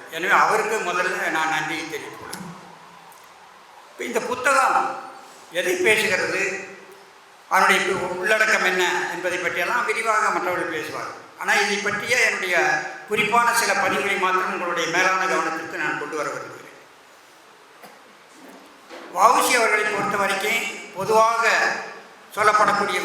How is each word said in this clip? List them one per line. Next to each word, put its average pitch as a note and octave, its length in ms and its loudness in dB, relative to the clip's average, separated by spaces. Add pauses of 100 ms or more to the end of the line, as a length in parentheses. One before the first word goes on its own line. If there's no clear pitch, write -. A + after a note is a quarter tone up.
(120)
எனவே F3 320 0
அவருக்கு G#3+ 340 2 (100)
முதல்ல F3+ 480 -2
நான் D#3 200 0
நன்றியை D#3 280 -4
தெரிவித்துக் D3+ 380 -12
கொள்கிறேன். F3+ 260 -14 (1400)
இப்ப - 180 -12
இந்த A#3 100 -2 (100)
புத்தகம் C4 500 2 (800)
எதை F3+ 140 0 (120)
பேசுகிறது, F#3+ 560 2 (1080)
அதனுடைய F#3+ 300 4
இப்ப F3+ 260 -2 (140)
உள்ளடக்கம் G#3 500 2
என்ன F#3 120 0 (300)
என்பதை F3+ 260 -4
பற்றியெல்லாம் F3+ 500 -2
விரிவாக A3 340 0 (120)
மற்றவர்கள் E3 400 -4
பேசுவார். C3+ 360 -8 (280)
ஆனால் G3+ 240 2
இதை G3+ 140 0
பற்றிய G#3+ 380 -2 (120)
என்னுடைய F#3+ 280 -2 (540)
குறிப்பான A3+ 380 2 (120)
சில G3+ 120 2 (120)
பதிவுகளை G3 360 0
மாத்திரம் F#3 360 0
உங்களுடைய E3+ 400 -4
மேலான F#3 260 2 (100)
கவனத்திற்கு D#3+ 520 -4
நான் D3+ 180 -4
கொண்டு D3 180 -8
வர C#3 100 -4
விரும்புகிறேன். - 480 -12 (2500)
வ G3 200 8
உ C4 100 4
சி B3+ 140 4
அவர்களை G#3+ 260 4
பொறுத்த G3+ 320 -2
வரைக்கும் G3+ 460 0 (340)
பொதுவாக A3 460 4 (920)
சொல்லப்படக்கூடிய G3+ 680 2